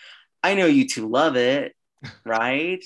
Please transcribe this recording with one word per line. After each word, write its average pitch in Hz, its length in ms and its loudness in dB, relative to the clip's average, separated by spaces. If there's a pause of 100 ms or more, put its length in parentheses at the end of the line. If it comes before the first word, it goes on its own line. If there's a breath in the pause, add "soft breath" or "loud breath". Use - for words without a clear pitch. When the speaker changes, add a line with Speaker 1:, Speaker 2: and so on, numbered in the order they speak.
(440 loud breath)
Speaker 1:
I 190 100 2
know 190 120 2
you 139 220 4
two 110 200 -8
love 135 260 0
it, 127 400 0 (260)
Speaker 2:
<laughs> - 240 -20
Speaker 1:
right? 135 600 -4